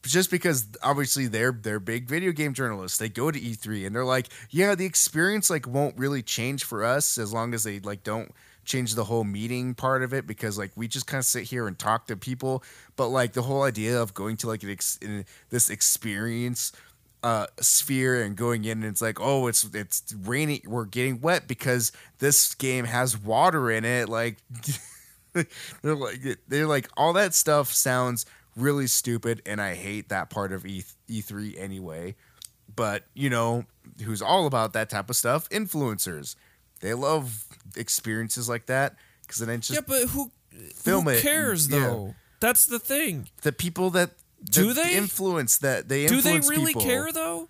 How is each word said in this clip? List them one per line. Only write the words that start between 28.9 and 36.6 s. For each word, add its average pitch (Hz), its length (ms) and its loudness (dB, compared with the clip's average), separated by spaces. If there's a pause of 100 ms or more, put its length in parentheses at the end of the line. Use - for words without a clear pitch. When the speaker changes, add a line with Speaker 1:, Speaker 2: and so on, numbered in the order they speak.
Speaker 1:
and 104 140 -4
I 98 140 -2
hate 101 340 -8
that 95 220 -4
part 98 220 -4
of 92 140 -8
E, 95 180 -8 (220)
E 110 140 -6
three 104 360 -10
anyway. 92 600 -10 (580)
But, 104 300 -2 (100)
you 135 160 0
know, 117 340 2 (380)
who's 107 200 -4
all 180 240 4
about 113 280 2
that 110 160 0
type 101 200 -4
of 123 60 0
stuff? 135 340 2
Influencers. 113 840 -4 (460)